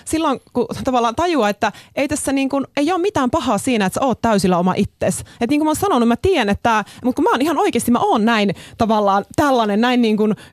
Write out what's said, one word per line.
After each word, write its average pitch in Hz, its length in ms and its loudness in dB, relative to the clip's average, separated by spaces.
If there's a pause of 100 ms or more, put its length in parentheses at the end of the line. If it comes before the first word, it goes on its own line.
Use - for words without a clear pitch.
silloin 311 340 -2 (140)
kun 240 140 -2 (160)
tavallaan 233 320 0
tajuaa, 311 340 0
että 208 220 -2 (240)
ei 285 120 -2
tässä 294 240 -4
niinku, 269 320 -2 (140)
ei 294 140 0
oo 370 60 0
mitään 330 340 -2
pahaa 247 260 0
siinä, 220 280 0
että - 140 -4
sä 269 60 0
oot 233 160 -2
täysillä 196 360 2
oma 180 200 2
itses. - 420 -4 (220)
Et 233 80 0
niin 294 100 2
kuin 311 60 0
mä 311 40 2
oon 311 60 0
sanonut, 311 320 2
mä 233 100 2
tiedän, 311 320 0
että 202 140 -2
tää, 220 200 0 (200)
mut 247 120 -2
kun 285 80 -2
mä 453 80 2
oon 269 100 0
ihan 294 160 0
oikeesti, 311 340 0
mä 240 80 2
oon 294 260 0
näin 214 280 0 (240)
tavallaan 202 480 0 (100)
tällainen, 233 460 2
näin 247 200 2
niin 220 160 2
kuin 214 180 0 (180)